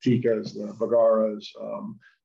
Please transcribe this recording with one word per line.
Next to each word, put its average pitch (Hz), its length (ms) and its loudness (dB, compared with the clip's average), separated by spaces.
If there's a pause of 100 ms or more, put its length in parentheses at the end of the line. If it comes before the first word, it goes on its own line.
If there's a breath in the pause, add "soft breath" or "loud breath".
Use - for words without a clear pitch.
Tikkas, 120 500 2
the 104 240 -10
Bergaras, 110 680 2 (140)
um, 110 380 -10 (260 soft breath)